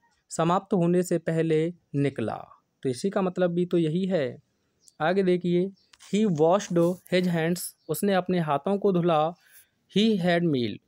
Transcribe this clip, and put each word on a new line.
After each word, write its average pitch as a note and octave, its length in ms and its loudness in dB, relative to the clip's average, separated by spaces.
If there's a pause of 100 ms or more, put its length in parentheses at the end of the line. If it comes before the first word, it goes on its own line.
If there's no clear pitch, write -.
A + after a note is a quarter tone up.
(300)
समाप्त F3 440 0
होने F3 300 2
से F3 140 -2
पहले E3 560 0 (220)
निकला, C3+ 520 -4 (360)
तो C3+ 60 -2
इसी C3 200 -4
का G3 120 -2
मतलब F3+ 300 0
भी F3 140 -2
तो F3+ 120 -2
यही E3+ 280 0
है। D3+ 360 -2 (600)
आगे F#3 220 0
देखिए, F3+ 480 0 (420)
he G#3 180 2
washed E3+ 640 2 (180)
his F3+ 140 2
hands, E3+ 340 -2 (280)
उसने G3 240 -2
अपने F#3 260 0
हाथों D3+ 380 -2
को G3+ 140 0
धुला, E3+ 420 2 (640)
he G#3+ 200 2
had F3 240 2
meal, B2+ 320 0 (140)